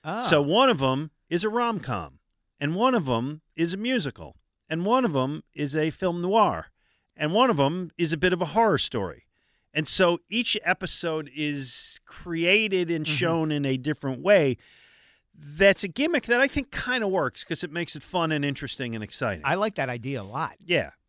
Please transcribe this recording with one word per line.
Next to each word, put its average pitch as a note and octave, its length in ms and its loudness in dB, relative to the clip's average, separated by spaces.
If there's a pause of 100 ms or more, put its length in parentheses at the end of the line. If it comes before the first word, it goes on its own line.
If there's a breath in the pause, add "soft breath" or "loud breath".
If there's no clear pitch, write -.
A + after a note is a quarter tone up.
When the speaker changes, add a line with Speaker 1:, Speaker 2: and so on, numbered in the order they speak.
Speaker 1:
Ah. D#3 180 -6
Speaker 2:
So E3+ 200 4
one G#3+ 280 4
of D#3 120 2
'em C3+ 300 0 (180)
is F3 140 0
a G#3+ 60 -2
rom-com, D#3 680 -4 (400)
and D3+ 160 -2
one B3 200 2
of D#3+ 120 0
'em C3 340 -2 (140)
is E3+ 180 0
a F#3+ 40 -6
musical, G3+ 580 -4 (340)
and E3 160 -4
one B3 200 4
of D#3+ 100 0
'em C#3 280 -2 (100)
is C#3+ 220 -6
a D#3 160 0
film F3 300 -4
noir, F#3 500 2 (440)
and D3+ 160 -2
one A#3+ 200 4
of D3+ 80 2
'em D#3+ 380 2
is E3 140 0
a E3 60 -2
bit F3+ 160 2
of F3 80 -2
a E3 60 0
horror G3 320 4
story. - 480 -6 (440)
And D3+ 160 -4
so F3 320 4 (100)
each A3+ 340 -2
episode D#3+ 720 -4
is C#3+ 680 -6
created F3+ 840 0
and D#3 160 -2
Speaker 1:
Mm-hmm. D3+ 100 -2
Speaker 2:
shown E3 360 2
in D3 140 0
a C3+ 120 2
different C3 440 -4
way. D#3+ 360 4 (800 soft breath)
That's D#3 480 4
a G3+ 40 -4
gimmick D4 400 0
that A#3+ 120 2
I C#4 80 4
think C4+ 240 -4
kinda B3 360 -2
works F3 360 0
'cause - 200 -6
it D#3 80 -10
makes E3 240 -6
it D3 80 -14
fun E3 280 0
and C#3+ 140 0
interesting C3 480 -6
and A2 100 -8
exciting. G2+ 400 -6
Speaker 1:
I D3+ 120 0
like G3+ 200 -2
that C3+ 140 -2
idea B2 320 -6
a - 20 -10
lot. B2+ 400 -8
Speaker 2:
Yeah. D3 280 -2 (180)